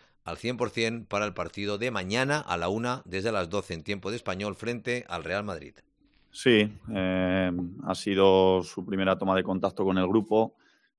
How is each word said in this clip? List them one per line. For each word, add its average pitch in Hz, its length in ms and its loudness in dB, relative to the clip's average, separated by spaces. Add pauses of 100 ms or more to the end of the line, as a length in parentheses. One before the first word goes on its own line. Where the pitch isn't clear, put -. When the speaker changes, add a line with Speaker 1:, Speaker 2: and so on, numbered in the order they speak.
(240)
Speaker 1:
al 85 140 -8
cien 120 200 -6
por 120 120 -2
cien 113 360 -4
para 104 200 -2
el 98 80 -4
partido 101 440 -6
de 120 140 -4
mañana 117 480 -2
a 87 180 -4
la 85 120 -2
una, 123 360 -2
desde 95 260 -2
las 92 180 -2
doce 95 240 -4
en 80 100 -8
tiempo 98 260 -6
de 117 80 -4
español, 98 380 -6
frente 120 520 -6
al 85 160 -6
Real 95 200 -4
Madrid. 90 320 -10 (560)
Speaker 2:
Sí, 107 400 4 (220)
eh, 92 580 0 (320)
ha 92 120 -4
sido 95 680 6
su 90 220 -10
primera 95 320 2
toma 95 180 2
de 95 80 2
contacto 95 400 -2
con 95 140 2
el 92 100 2
grupo 107 480 2 (440)